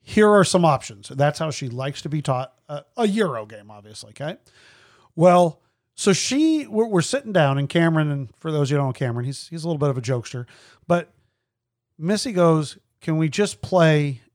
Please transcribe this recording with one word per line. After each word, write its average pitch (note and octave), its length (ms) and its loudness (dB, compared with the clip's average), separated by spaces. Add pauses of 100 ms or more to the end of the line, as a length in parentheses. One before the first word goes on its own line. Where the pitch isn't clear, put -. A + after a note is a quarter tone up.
Here G#3+ 300 2
are G3+ 140 6
some F3+ 200 2
options." B2 440 -2
That's C#3+ 320 -2
how D#3+ 100 -4
she C#3 180 -10
likes C3 340 -10
to D#3+ 60 -10
be D3+ 140 -4
taught C3 300 -4 (160)
a, D3 160 -14 (120)
a A#3 120 0
Euro F3+ 380 -2
game, G#2+ 260 -20
obviously. G#2+ 380 -20
Okay. D3+ 260 -10 (800)
Well, F3 440 4 (360)
so - 160 2
she, D4+ 560 0
we're, A3 180 0
we're G3+ 160 2
sitting C4+ 300 -4
down, C#3+ 260 2
and C#3 100 -2
Cameron, D#3+ 440 2
and C#3 160 -8 (100)
for D#3+ 140 -8
those D3 180 0
you D3 60 0
don't C#3 100 0
know B2+ 60 -4
Cameron, A#2+ 340 -4
he's, C#3 220 -10
he's E3 160 -12
a - 20 -4
little E3 120 -4
bit D3 120 0
of B2+ 80 -4
a B2+ 40 -8
jokester, B2 440 -6 (400)
but F3 240 -2 (880)
Missy G3+ 340 -4
goes, E3 460 2 (220)
"Can D#3+ 160 -4
we D#3+ 120 0
just G3 340 -4
play D3+ 580 2 (140)